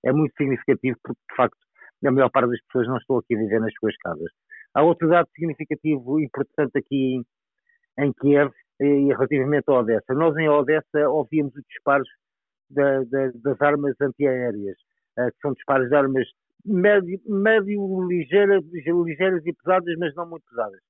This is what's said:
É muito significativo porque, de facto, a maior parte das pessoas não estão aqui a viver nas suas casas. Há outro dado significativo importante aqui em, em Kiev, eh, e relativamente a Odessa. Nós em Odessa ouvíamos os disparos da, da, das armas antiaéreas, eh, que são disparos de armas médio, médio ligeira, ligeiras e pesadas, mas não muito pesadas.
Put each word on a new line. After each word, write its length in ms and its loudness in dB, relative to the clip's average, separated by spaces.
É 60 2
muito 260 0
significativo 640 -2
porque, 260 -12
de 60 -18
facto, 220 0
a 60 2
maior 180 4
parte 200 2
das 180 -4
pessoas 200 -2
não 100 -4
estão 200 -2
aqui 180 -2
a 40 -4
viver 220 0
nas 180 -4
suas 180 -2
casas. 320 -10
Há 80 4
outro 240 2
dado 280 4
significativo 840 -4
importante 580 -4
aqui 400 -2
em, 60 -6
em 200 0
Kiev, 320 4
eh, 40 2
e 220 4
relativamente 600 0
a 60 2
Odessa. 400 0
Nós 220 2
em 140 0
Odessa 600 2
ouvíamos 460 -2
os 140 -16
disparos 380 0
da, 340 0
da, 320 -2
das 260 -4
armas 400 0
antiaéreas, 760 -2
eh, 120 -2
que 100 -20
são 120 -4
disparos 340 -2
de 80 0
armas 320 0
médio, 600 2
médio 840 0
ligeira, 520 2
ligeiras 400 -2
e 80 -4
pesadas, 440 -2
mas 180 -6
não 140 -10
muito 200 -16
pesadas. 300 -8